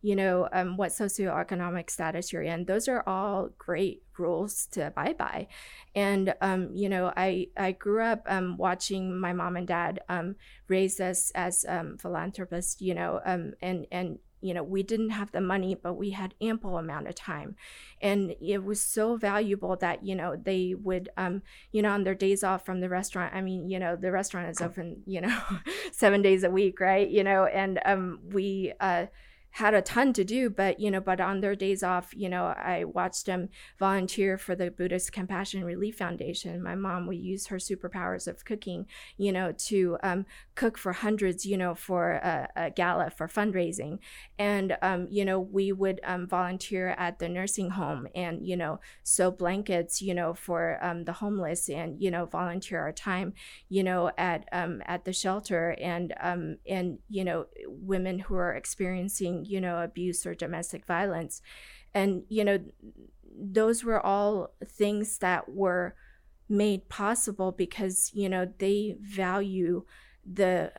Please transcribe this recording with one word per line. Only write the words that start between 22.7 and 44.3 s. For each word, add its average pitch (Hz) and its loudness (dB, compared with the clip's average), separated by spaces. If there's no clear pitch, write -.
the 180 0
restaurant, 180 -2
I 190 -4
mean, 185 -4
you 185 -2
know, 175 0
the 180 -2
restaurant 185 -2
is 170 -6
open, 170 -6
you 190 -4
know, 220 0
<laughs> 392 -6
seven 202 8
days 190 8
a 180 6
week, 190 4
right? 190 6
You 208 6
know, 196 6
and, 190 2
um, 185 2
we, 196 -2
uh, 175 2
had 214 6
a 190 8
ton 247 6
to 202 4
do, 233 2
but, 196 2
you 208 2
know, 190 2
but 190 2
on 190 2
their 202 2
days 196 0
off, 180 0
you 196 -4
know, 180 0
I 175 -2
watched 180 -2
them 185 -2
volunteer 190 2
for 190 -4
the 180 -2
Buddhist 180 -2
Compassion 190 -4
Relief 185 -2
Foundation. 175 -4
My 175 -4
mom 185 -2
would 180 -6
use 185 -4
her 190 -4
superpowers 185 -4
of 175 -10
cooking, 202 -6
you 196 2
know, 185 0
to, 185 2
um, 190 0
cook 226 2
for - -4
hundreds, 202 0
you 196 0
know, 180 0
for 175 0
a, 151 0
a 165 -2
gala 175 2
for - -6
fundraising. 185 0